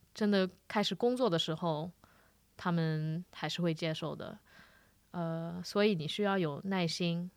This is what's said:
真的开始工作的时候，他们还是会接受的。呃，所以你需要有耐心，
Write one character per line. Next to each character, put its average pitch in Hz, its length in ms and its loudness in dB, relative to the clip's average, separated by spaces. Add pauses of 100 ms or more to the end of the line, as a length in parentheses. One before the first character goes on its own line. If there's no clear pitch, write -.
(120)
真 208 180 2
的 190 160 4 (220)
开 208 140 2
始 196 120 0
工 247 220 2
作 240 140 4
的 165 80 2
时 160 160 0
候， 160 360 -2 (680)
他 180 120 0
们 160 600 0
还 - 160 -6
是 170 140 -4
会 170 100 4
接 156 220 -2
受 151 200 -6
的。 - 240 -12 (760)
呃， 170 520 -4
所 208 180 0
以 214 120 6
你 151 120 -2
需 208 180 -2
要 196 120 2
有 156 280 0
耐 190 220 0
心， 175 500 -2